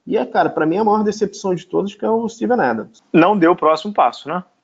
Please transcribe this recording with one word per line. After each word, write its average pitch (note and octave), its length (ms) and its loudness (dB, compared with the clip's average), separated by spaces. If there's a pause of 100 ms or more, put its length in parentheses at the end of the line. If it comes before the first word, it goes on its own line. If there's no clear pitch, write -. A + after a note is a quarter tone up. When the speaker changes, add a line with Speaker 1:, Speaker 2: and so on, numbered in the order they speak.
Speaker 1:
E, - 100 -4
é, B3 80 0
cara, F3+ 240 0
pra D#3 180 -2
mim D#3+ 100 0
a A3 80 0
maior G#3+ 180 2
decepção G3+ 520 -4
de F3 120 -8
todos F#3 280 -4
que - 100 -12
é G#3+ 60 -2
o A3+ 180 -2
Steven A3+ 320 -2
Adams. A2+ 420 -4 (100)
Speaker 2:
Não F3 240 4
deu E3+ 160 4
o F3 40 4
próximo D#3 360 0
passo, C#3 360 0
né? F3+ 160 -6 (200)